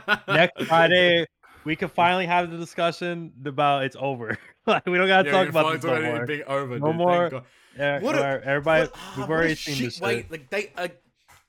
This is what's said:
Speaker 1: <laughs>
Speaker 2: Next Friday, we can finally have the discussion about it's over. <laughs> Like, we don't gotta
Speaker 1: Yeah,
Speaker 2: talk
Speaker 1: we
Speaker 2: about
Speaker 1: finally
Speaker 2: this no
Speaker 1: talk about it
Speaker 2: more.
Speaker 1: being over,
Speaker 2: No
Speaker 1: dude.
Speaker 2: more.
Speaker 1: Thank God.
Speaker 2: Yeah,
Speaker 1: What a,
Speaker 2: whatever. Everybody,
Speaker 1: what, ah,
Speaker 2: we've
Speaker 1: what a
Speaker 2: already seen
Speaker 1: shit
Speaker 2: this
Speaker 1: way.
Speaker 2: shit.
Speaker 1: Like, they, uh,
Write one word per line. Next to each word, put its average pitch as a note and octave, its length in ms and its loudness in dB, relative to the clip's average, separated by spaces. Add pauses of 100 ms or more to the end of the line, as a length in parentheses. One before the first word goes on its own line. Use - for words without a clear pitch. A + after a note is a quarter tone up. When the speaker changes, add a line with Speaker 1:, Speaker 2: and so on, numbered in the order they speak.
Speaker 1:
<laughs> - 240 -2
Speaker 2:
Next F3 360 2
Friday, E3+ 600 4 (380)
we D#3 120 -4
can F3+ 140 -4
finally F3+ 340 2
have F3 260 0
the E3+ 60 -10
discussion E3+ 760 -4 (120)
about C#3+ 400 0
it's C3 140 -6
over. A#2+ 440 -4
<laughs> - 60 -20 (180)
Like, G3 200 2
we F3+ 120 0
don't F#3+ 100 4
gotta F#3+ 180 6
Speaker 1:
Yeah, C#3+ 60 0
Speaker 2:
talk F#3+ 120 4
Speaker 1:
we - 40 -2
Speaker 2:
about E3 160 2
Speaker 1:
finally D#3+ 140 0
Speaker 2:
this - 60 -8
no E3+ 60 -2
Speaker 1:
talk E3 100 0
about D#3+ 100 -2
it D3+ 80 -4
Speaker 2:
more. A#2+ 80 -6
Speaker 1:
being D3 200 -6
over, C3+ 320 -4
Speaker 2:
No C#3+ 100 -4
Speaker 1:
dude. D#3+ 80 0
Speaker 2:
more. F3 240 2 (100)
Speaker 1:
Thank - 20 -8
God. B2+ 120 -12 (340)
Speaker 2:
Yeah, C#3+ 220 -2
Speaker 1:
What C#4 140 -2
a, - 40 0
Speaker 2:
whatever. C3+ 260 -2
Everybody, D3 380 2
Speaker 1:
what, D3+ 120 -4
ah, - 220 -16
Speaker 2:
we've C3 60 -6
Speaker 1:
what B2+ 80 -6
a - 80 -2
Speaker 2:
already D#3+ 160 0
seen D3 200 -8
Speaker 1:
shit C3+ 120 -4
Speaker 2:
this A#2+ 160 -10
Speaker 1:
way. B2+ 160 -2
Speaker 2:
shit. A2+ 120 -12
Speaker 1:
Like, D#3 200 -16
they, G3+ 260 -6
uh, F3 120 -6 (600)